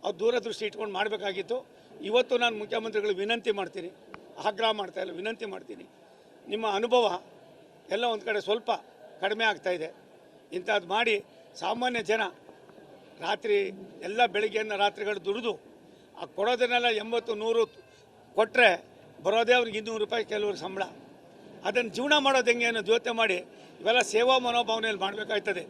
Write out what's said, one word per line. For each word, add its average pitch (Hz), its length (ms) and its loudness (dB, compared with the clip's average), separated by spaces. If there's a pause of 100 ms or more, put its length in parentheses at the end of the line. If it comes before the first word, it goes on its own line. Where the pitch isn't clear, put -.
ಅವ್ರು 185 180 -4
ದೂರದೃಷ್ಟಿ 226 460 0
ಇಟ್ಕೊಂಡು 202 300 -8
ಮಾಡಬೇಕಾಗಿತ್ತು. 202 580 -4 (520)
ಇವತ್ತು 247 340 2
ನಾನು 233 200 0
ಮುಖ್ಯಮಂತ್ರಿಗಳಿಗೆ 208 640 -2
ವಿನಂತಿ 233 340 -2
ಮಾಡ್ತೀನಿ, 180 320 -8 (580)
ಆಗ್ರಹ 214 220 0 (100)
ಮಾಡ್ತಾ 185 220 -8
ಇಲ್ಲ, 175 180 -8
ವಿನಂತಿ 226 320 -8
ಮಾಡ್ತೀನಿ, - 320 -14 (680)
ನಿಮ್ಮ 220 140 -2 (120)
ಅನುಭವ 233 260 4 (880)
ಎಲ್ಲ 233 100 0 (100)
ಒಂದು 214 140 -6
ಕಡೆ 208 200 0
ಸ್ವಲ್ಪ 220 220 0 (520)
ಕಡಿಮೆ 214 280 0
ಆಗ್ತಾ 185 280 -2
ಇದೆ, 160 100 -6 (680)
ಇಂಥದ್ದು 185 380 -2
ಮಾಡಿ 226 200 2 (480)
ಸಾಮಾನ್ಯ 240 380 -2 (100)
ಜನ 220 120 2 (1000)
ರಾತ್ರಿ 208 320 0 (520)
ಎಲ್ಲ 214 120 -2 (140)
ಬೆಳಗ್ಗೆಯಿಂದ 214 400 0 (100)
ರಾತ್ರಿಗಳು 202 440 -2
ದುಡಿದು 226 240 -2 (680)
ಆ 170 40 -10 (140)
ಕೊಡೋದನ್ನೆಲ್ಲ 240 500 2 (140)
ಎಂಬತ್ತು 233 300 -2 (100)
ನೂರು 226 200 2 (720)
ಕೊಟ್ರೆ 220 340 6 (560)
ಬರೋದೇ 226 320 4
ಅವ್ರಿಗೆ 226 220 0
ಇನ್ನೂರು 220 240 -6
ರೂಪಾಯಿ 220 280 -2
ಕೆಲವ್ರಿಗೆ 208 320 -2
ಸಂಬಳ. 190 200 -6 (840)
ಅದನ್ನು 226 280 0
ಜೀವನ 285 180 2 (120)
ಮಾಡೋದು 262 240 4
ಹೆಂಗೆ 240 200 2
ಅನ್ನೋದು 214 240 0
ಯೋಚನೆ 233 260 -2
ಮಾಡಿ 196 180 2 (420)
ಇವೆಲ್ಲ 240 200 4 (140)
ಸೇವಾ 240 200 6 (120)
ಮನೋಭಾವನೆಯಲ್ಲಿ 226 580 0
ಮಾಡಬೇಕಾಯ್ತದೆ. 202 640 -4